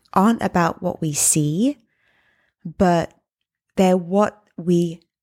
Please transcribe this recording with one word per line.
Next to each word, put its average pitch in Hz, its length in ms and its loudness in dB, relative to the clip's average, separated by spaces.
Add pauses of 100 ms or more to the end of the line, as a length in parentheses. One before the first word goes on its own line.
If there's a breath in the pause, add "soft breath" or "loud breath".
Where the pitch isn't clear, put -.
(140)
aren't 214 280 2
about 170 400 -2
what - 180 -6
we 151 140 -4
see, 160 640 0 (880)
but 175 480 0 (640)
they're 185 180 4
what 190 460 -2 (160)
we 170 440 0 (220)